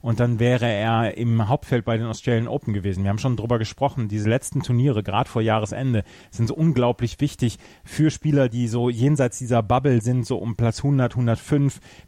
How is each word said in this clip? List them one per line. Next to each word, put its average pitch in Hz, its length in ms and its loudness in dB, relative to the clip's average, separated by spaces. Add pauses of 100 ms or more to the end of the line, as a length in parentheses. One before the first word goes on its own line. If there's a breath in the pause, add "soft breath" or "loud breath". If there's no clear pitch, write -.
und 113 180 -2
dann 120 220 2
wäre 120 260 2
er 113 520 0
im 113 300 2
Hauptfeld 123 360 0
bei 113 140 0
den 117 80 -4
Australian 117 420 -2
Open 117 240 -4
gewesen. 98 320 -2
Wir 98 60 2
haben 107 80 0
schon 127 180 0
drüber 117 220 -2
gesprochen, 117 500 -4
diese 107 220 0
letzten 131 320 -2
Turniere, 120 400 2
gerade 104 260 -2
vor 117 140 -2
Jahresende, 110 640 0 (260 loud breath)
sind 113 160 -2
so 139 80 -4
unglaublich 123 640 0
wichtig 127 380 -2 (260 loud breath)
für 151 300 0
Spieler, 143 340 2
die 120 200 -2
so 120 220 0
jenseits 127 480 2
dieser 120 220 0
Bubble 123 400 2
sind, 123 240 0
so 120 140 -2
um 113 160 -4
Platz 117 300 -2
hundert, 135 320 2
hundertfünf, 131 640 0 (280 loud breath)